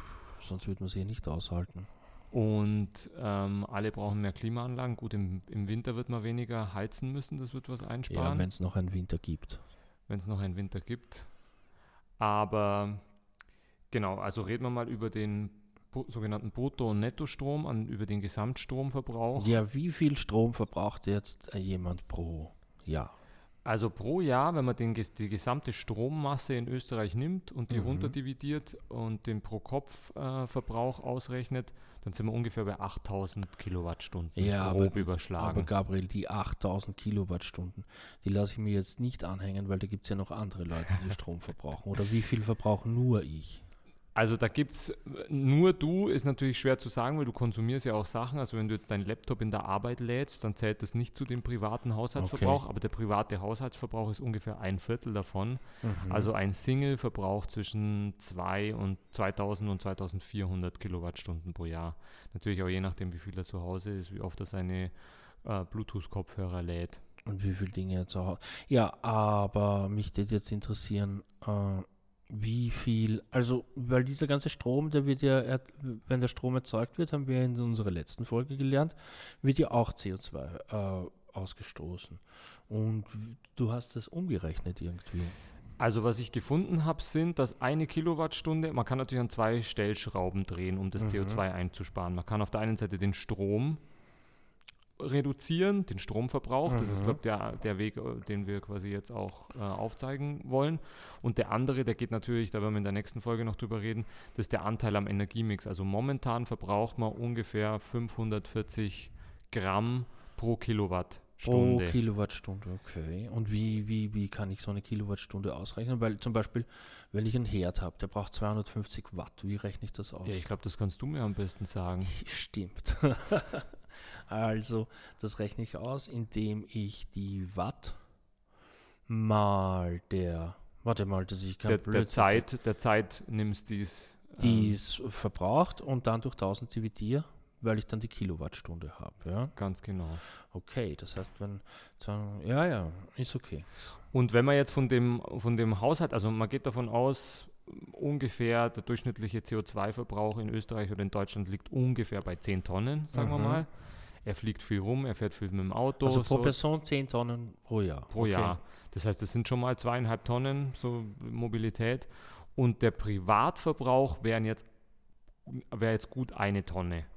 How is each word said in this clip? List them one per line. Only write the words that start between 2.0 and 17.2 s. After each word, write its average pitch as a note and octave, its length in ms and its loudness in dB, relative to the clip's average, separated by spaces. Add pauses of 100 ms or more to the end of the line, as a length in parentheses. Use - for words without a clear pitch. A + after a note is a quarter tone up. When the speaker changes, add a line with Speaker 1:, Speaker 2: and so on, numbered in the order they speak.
Speaker 2:
Und, G#2+ 840 2
ähm, G2+ 540 0
alle G#2 220 0
brauchen G#2 280 -2
mehr G2+ 120 0
Klimaanlagen. A#2+ 640 -2
Gut, A2+ 180 -6
im, F#2+ 340 0
im G2+ 200 -2
Winter A#2 260 -2
wird A#2 140 -4
man A#2 160 -2
weniger A2+ 500 -2
heizen A2 380 -4
müssen, C#3 260 -6
das B2+ 160 -8
wird C3 140 -8
was B2+ 140 -6
einsparen. A#2 500 -2
Speaker 1:
Ja, F#2+ 60 0
wenn's F#2 200 0
noch F2+ 160 0
einen F2+ 180 2
Winter F2+ 260 0
gibt. - 420 -6 (480)
Speaker 2:
Wenn's G2 180 -4
noch G2+ 140 0
einen F#2+ 160 -2
Winter G2 240 -4
gibt. - 460 -10 (920)
Aber G#2 800 2 (920)
genau, G2 240 0
also G2 260 -4
reden A2+ 220 -2
wir B2+ 60 0
mal A#2+ 180 -2
über A2+ 220 -2
den G#2 400 -2 (420)
Bru-, B2+ 160 -6
sogenannten G#2+ 420 -4
Brutto- B2 400 0
und G#2 80 2
Nettostrom, C#3 680 -2